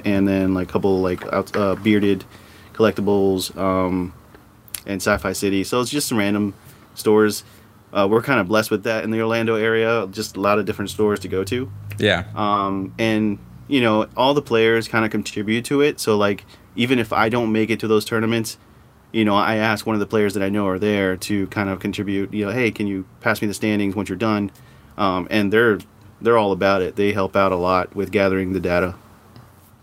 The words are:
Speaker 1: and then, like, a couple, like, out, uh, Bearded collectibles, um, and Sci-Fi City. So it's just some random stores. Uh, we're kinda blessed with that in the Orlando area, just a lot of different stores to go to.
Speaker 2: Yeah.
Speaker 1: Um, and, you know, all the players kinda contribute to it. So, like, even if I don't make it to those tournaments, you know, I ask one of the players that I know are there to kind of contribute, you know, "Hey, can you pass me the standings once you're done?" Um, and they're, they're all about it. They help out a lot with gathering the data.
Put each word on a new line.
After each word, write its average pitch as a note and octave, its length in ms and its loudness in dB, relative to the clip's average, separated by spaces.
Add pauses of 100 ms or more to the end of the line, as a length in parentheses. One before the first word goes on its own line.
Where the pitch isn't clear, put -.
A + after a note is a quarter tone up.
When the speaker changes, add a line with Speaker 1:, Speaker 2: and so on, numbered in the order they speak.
Speaker 1:
and G2 220 2
then, F#2+ 260 2
like, F2+ 160 -4
a - 20 -18
couple, F#2+ 300 0
like, F2+ 320 -2
out, F#2+ 220 -4
uh, G2 200 0
Bearded G2+ 480 2 (500)
collectibles, G2 840 0
um, F#2 560 -2 (720)
and G2 160 -6
Sci-Fi G2+ 320 0
City. G2 320 0
So B2 160 0
it's B2 100 -4
just C#3+ 160 -4
some A#2+ 100 -2
random G2+ 360 0 (420)
stores. G#2+ 480 2 (480)
Uh, G2 180 2
we're A2+ 120 2
kinda B2 240 2
blessed G#2+ 260 0
with G2+ 120 0
that A2 200 -2
in A2 80 -4
the A2+ 100 -2
Orlando A2+ 340 0
area, A2+ 560 0
just G#2+ 260 -8
a - 20 -4
lot G2+ 200 2
of G2 60 -2
different G2 260 -6
stores G#2 280 0
to F#2+ 80 -10
go F#2+ 160 -2
to. B2 260 -4 (300)
Speaker 2:
Yeah. F#2+ 240 2 (120)
Speaker 1:
Um, G2 600 0
and, G#2+ 400 0 (300)
you C#3 140 0
know, A2 260 2 (100)
all C3 160 4
the D3 80 0
players A2+ 460 2
kinda A2+ 220 0
contribute A2 560 -2
to C#3+ 160 0
it. D3 180 0
So, G#2+ 180 2
like, G2+ 280 0 (300)
even B2+ 240 2
if A2 140 -2
I A2 160 2
don't A2 220 0
make A2 180 2
it G#2+ 120 -2
to A2+ 60 -4
those G#2+ 180 2
tournaments, A2+ 520 -2 (540)
you A2 120 0
know, G#2 120 2
I G#2 220 2
ask G#2+ 280 0
one A2+ 100 -2
of G#2 40 0
the G2+ 80 -2
players G#2 260 0
that G#2 80 -2
I G2 80 0
know G2+ 180 0
are F#2 120 -2
there G2+ 380 0
to G2+ 300 -2
kind G2+ 220 -2
of F#2 100 -4
contribute, G2 540 -4
you G#2 140 -2
know, G2 40 -4
"Hey, A#2 200 0
can G#2 160 -4
you F#2+ 180 -6 (160)
pass A2 220 0
me G#2+ 40 0
the G2+ 60 -4
standings G2+ 420 -2
once G2+ 140 -4
you're F#2+ 80 -6
done?" G#2 320 0 (480)
Um, F#2 320 0
and G2+ 240 0
they're, A2 240 4 (420)
they're A#2 200 4
all G2+ 120 2
about G2 300 2
it. F2 140 -4
They G2+ 180 2
help F#2+ 220 -2
out G2 160 4
a F#2 40 0
lot F2+ 400 0
with G2 160 -4
gathering F#2+ 420 0
the F#2+ 60 -2
data. F2 360 0 (880)